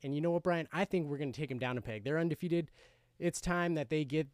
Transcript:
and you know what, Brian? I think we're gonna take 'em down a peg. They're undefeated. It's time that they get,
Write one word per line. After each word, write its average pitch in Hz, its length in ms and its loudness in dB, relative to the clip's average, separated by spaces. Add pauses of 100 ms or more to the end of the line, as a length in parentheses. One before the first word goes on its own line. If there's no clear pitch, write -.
and 139 100 -2
you 147 60 0
know 170 120 2
what, 170 120 2
Brian? 170 300 2
I 175 100 2
think 175 240 0
we're 143 120 -4
gonna 143 120 -2
take 139 180 -4
'em 127 100 -4
down 127 180 -2
a 117 40 -4
peg. 107 220 -6
They're 147 160 0
undefeated. 170 500 0 (480)
It's 170 220 0
time 175 360 2
that 143 140 0
they 156 140 2
get, 147 300 0